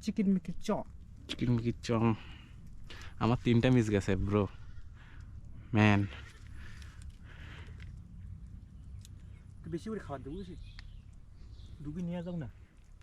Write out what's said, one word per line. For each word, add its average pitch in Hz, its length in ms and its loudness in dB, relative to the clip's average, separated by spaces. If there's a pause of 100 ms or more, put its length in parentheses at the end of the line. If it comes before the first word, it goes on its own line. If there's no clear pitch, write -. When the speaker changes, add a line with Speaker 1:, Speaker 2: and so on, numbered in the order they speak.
Speaker 1:
চিকিরমিকির 196 600 2
চ। - 100 0 (580)
Speaker 2:
চিকিরমিকির 120 440 2 (100)
চ। - 80 -2 (1300)
আমার 117 240 4
তিনটা 120 260 8
মিস 120 200 8
গেছে, 98 260 6
ব্রো। 101 320 4 (1300)
ম্যান। 107 280 10 (3500)
Speaker 1:
একটু - 120 -12
বেশি 170 200 -4
করে 214 100 -4
খাবার 139 240 -8
দেবো, 139 120 -8
বুঝেছিস? 180 300 -10 (1160)
ডুবি 151 180 -6
নিয়ে 175 220 -4
যাও 175 140 -6
না। 135 120 -6 (540)